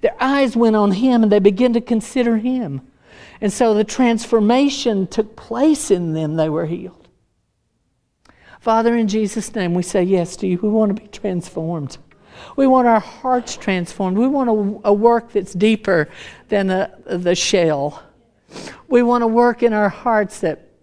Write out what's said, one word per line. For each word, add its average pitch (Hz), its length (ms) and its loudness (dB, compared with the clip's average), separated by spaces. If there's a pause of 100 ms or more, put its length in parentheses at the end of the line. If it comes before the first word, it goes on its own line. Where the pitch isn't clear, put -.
Their - 200 0
eyes 269 360 0
went 226 200 4
on 208 160 2
Him 233 300 2
and 214 100 4
they 208 80 4
began 202 320 2
to 226 80 0
consider 233 580 -2
Him. 214 440 -4 (600)
And 208 100 0
so 226 220 2
the 214 100 2
transformation 233 1200 0
took - 300 -4
place 277 540 -2
in 175 240 0
them. 160 220 -4
They 156 120 0
were 160 180 -2
healed. 175 420 -10 (1500)
Father, 233 360 2
in 226 120 0
Jesus' 208 460 -4
name, 180 200 -2
we 180 80 0
say 180 200 0
yes 180 340 0
to 202 100 -6
You. 180 160 0
We 214 60 0
want 214 280 2
to 220 60 -12
be - 60 -20
transformed. 170 920 -8 (580)
We 269 100 4
want 254 220 4
our 226 120 4
hearts 247 560 -4
transformed. 185 600 -4
We 240 120 2
want 269 220 -2
a, 208 380 -2
a 202 40 6
work 233 400 2
that's 190 200 -4
deeper 196 560 0 (400)
than 202 200 0
the, 185 220 -2 (140)
the 180 300 -2
shell. 156 680 -2 (840)
We 247 140 4
want 240 220 2
a - 20 2
work 233 360 2
in 233 100 2
our 208 160 2
hearts 214 520 -2
that - 280 -4 (140)